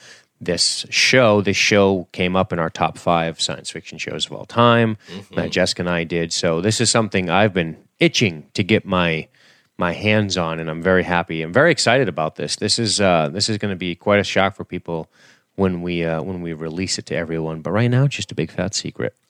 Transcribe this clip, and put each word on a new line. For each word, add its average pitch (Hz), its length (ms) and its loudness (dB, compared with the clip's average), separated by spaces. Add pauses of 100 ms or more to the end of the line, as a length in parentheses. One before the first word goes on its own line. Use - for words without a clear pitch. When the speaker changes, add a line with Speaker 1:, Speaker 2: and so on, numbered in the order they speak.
(400)
Speaker 1:
this - 500 -2
show. 113 520 4
This 95 140 0
show 98 540 4
came 90 240 -2
up 95 180 0
in 87 60 -2
our 82 100 0
top - 300 -2
five 82 420 0
science - 300 -6
fiction - 280 -14
shows - 280 -8
of - 60 -8
all - 140 -12
time. 117 500 4 (160)
Speaker 2:
Mm-hmm. 101 240 -14
Speaker 1:
Matt, 85 160 -2
Jessica, 92 300 0
and 87 80 -4
I 85 120 0
did. 85 300 -2
So 82 280 0
this 107 200 0
is 113 100 2
something 98 400 0
I've 98 240 4
been 82 220 -2 (240)
itching 95 540 0
to 104 100 0
get 95 200 2
my, 87 440 0 (500)
my 90 140 -2
hands 104 440 0
on, 82 220 -4
and 80 100 -8
I'm 80 140 -6
very 92 220 4
happy. 85 380 -2
I'm 80 100 -8
very 143 180 4
excited 127 380 2
about 80 260 -4
this. 76 220 -6
This 107 240 -2
is, 104 200 0
uh, 87 320 4
this 98 160 -2
is 107 100 -2
gonna 101 180 -4
be 87 180 -4
quite 104 240 2
a 98 60 2
shock 95 320 0
for 92 80 -12
people 82 440 -8 (460)
when 92 280 0
we, 87 200 -4
uh, 82 200 -2
when 92 180 -8
we 85 140 -8
release 80 440 -6
it - 60 -10
to - 100 -8
everyone. 80 460 -4
But 85 120 -6
right 117 180 2
now, 127 140 4
it's 143 120 0
just - 160 -8
a - 20 -14
big 80 160 -4
fat 90 240 -6
secret. - 400 -6 (160)